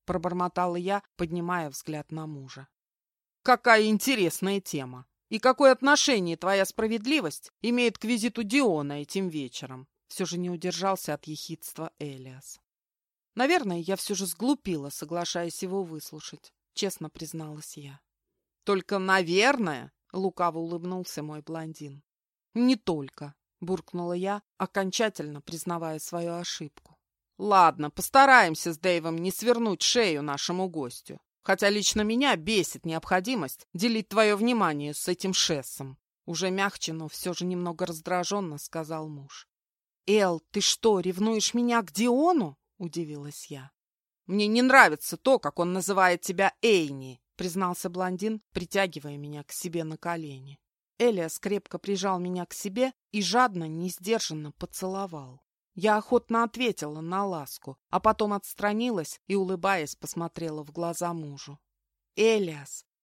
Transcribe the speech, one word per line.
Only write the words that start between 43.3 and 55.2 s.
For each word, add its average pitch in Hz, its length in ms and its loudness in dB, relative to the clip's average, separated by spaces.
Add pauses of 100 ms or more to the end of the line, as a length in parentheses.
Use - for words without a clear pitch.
я. 139 240 -16 (540)
«Мне 208 220 2
не 226 140 4
нравится 247 540 6
то, 262 220 4
как - 220 -4
он 175 140 2
называет 185 480 4
тебя 190 400 0
Эйни», 143 600 2 (140)
признался 180 540 -4
блондин, 185 520 -4 (100)
притягивая 156 640 -4
меня 147 260 -12
к - 80 -20
себе 165 320 -6
на 156 140 -8
колени. 143 600 -10 (400)
Элиас 196 380 2
крепко 190 400 -4
прижал 190 420 -2
меня 180 260 -4
к - 80 -16
себе 247 380 -2 (200)
и 208 100 -2
жадно, 190 460 2
несдержанно 165 840 -4
поцеловал. 180 920 -10 (340)